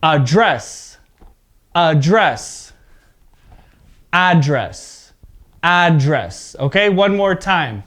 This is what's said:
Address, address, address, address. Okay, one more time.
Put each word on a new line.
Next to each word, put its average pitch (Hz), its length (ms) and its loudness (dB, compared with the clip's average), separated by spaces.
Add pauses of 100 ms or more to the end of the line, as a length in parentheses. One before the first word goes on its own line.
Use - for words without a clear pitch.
Address, 156 960 0 (760)
address, 165 960 0 (1400)
address, 151 1000 0 (500)
address. 151 1000 0
Okay, 185 280 0
one 196 280 0
more 196 180 0
time. 165 520 -4